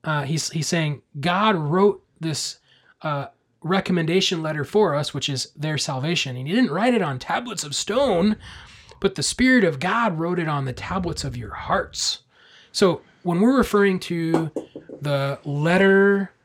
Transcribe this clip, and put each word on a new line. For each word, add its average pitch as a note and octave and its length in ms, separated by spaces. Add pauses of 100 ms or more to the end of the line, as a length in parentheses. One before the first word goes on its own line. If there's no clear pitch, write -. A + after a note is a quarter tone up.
Uh, D3+ 180
he's, C#3+ 280
he's D#3 180
saying, D#3 340 (180)
"God F#3 360
wrote F3+ 480 (160)
this, - 380 (440)
uh, C#3+ 240 (360)
recommendation F3 800
letter D3+ 220
for G3 300
us, D3 180
which C3+ 160
is C3+ 280
their D3+ 200
salvation. C3+ 600
And B2+ 100
he E3+ 80
didn't B3 160
write A#3+ 240
it G#3 80
on C#3 160
tablets - 460
of C#3+ 100
stone, G#3+ 640 (640)
but - 160
the C#3 60
Spirit B3+ 420
of C#3+ 160
God G3 380
wrote F3 200
it E3 100
on C#3+ 160
the B2+ 80
tablets F3+ 520
of B2 120
your A2+ 180
hearts." - 680 (500)
So F3+ 300 (220)
when F3 180
we're B3+ 160
referring G3+ 440
to E3 500 (500)
the C#3 440
letter G3 880 (120)